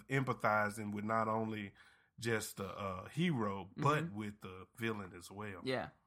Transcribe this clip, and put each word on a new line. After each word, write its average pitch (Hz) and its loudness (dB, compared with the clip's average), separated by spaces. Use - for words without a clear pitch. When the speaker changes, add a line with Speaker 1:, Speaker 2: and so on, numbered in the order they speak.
Speaker 1:
empathizing 107 4
with 104 -2
not 110 4
only 110 0
just 113 0
the, 98 -4
uh, 95 -4
hero, 110 2
but 147 4
Speaker 2:
Mm-hmm. 101 -10
Speaker 1:
with 104 -6
the 92 -12
villain 107 -2
as 87 -14
well. 98 -8
Speaker 2:
Yeah, 127 -2